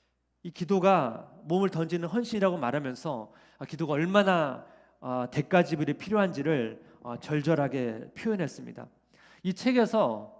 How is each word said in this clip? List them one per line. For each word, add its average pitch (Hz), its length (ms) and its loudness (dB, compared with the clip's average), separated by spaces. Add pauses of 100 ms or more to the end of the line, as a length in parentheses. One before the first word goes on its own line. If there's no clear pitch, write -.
(420)
이 175 80 -10
기도가 170 840 2 (120)
몸을 185 260 2
던지는 165 380 -2
헌신이라고 196 500 0
말하면서, 127 760 -4 (260)
아, 139 60 -12
기도가 151 300 -4
얼마나, 175 720 2 (340)
아, 127 300 -4
대가지불이 156 640 2
필요한지를, 151 880 0 (200)
아, 120 160 -10
절절하게 139 960 0
표현했습니다. 131 720 -6 (560)
이 185 120 -2
책에서 202 840 2